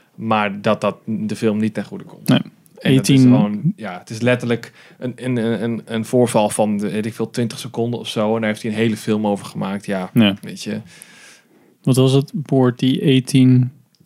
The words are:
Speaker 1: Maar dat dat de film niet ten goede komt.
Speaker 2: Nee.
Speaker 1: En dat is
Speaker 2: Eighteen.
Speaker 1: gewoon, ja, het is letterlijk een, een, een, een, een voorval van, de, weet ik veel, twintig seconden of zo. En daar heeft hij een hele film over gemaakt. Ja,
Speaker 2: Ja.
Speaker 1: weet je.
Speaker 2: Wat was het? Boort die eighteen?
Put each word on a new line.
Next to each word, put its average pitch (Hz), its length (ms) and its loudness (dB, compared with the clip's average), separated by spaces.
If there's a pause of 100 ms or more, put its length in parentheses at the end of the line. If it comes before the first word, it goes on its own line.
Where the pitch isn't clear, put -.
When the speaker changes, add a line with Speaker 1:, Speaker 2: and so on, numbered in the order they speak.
(160)
Speaker 1:
Maar 104 460 -2
dat 107 200 -2
dat 101 140 -2 (100)
de 107 300 -6
film 107 220 -2
niet 110 160 -2
ten 104 120 -8
goede 98 180 -14
komt. - 240 -16
Speaker 2:
Nee. - 100 4
Speaker 1:
En - 580 -2
dat 131 140 2
is - 60 -
Speaker 2:
Eighteen. 135 40 6 (140)
Speaker 1:
gewoon, 104 420 0
ja, 92 240 -12
het - 100 -20
is 113 100 -10
letterlijk 120 520 -2 (280)
een, 127 160 -8
een, 127 220 -6
een, 113 260 -2
een, 117 220 -4
een 113 200 -6
voorval 117 440 2
van, 107 280 0
de, 101 140 -4
weet 104 140 -4
ik 113 80 -6
veel, 110 160 -6
twintig 120 300 -4
seconden 117 400 -6
of 110 80 -12
zo. 110 280 -2
En 113 60 -2
daar 110 80 -2
heeft 107 120 -6
hij 113 100 -6
een 107 60 -6
hele 110 200 0
film 107 300 -2
over 101 180 -2
gemaakt. 98 400 -8
Ja, 92 280 -6
Speaker 2:
Ja. 101 280 4
Speaker 1:
weet 98 220 -14
je. 107 180 -6 (1040)
Speaker 2:
Wat 131 120 2
was 131 160 4
het? 139 220 2
Boort 131 460 0
die 131 220 0
eighteen? 127 720 4 (340)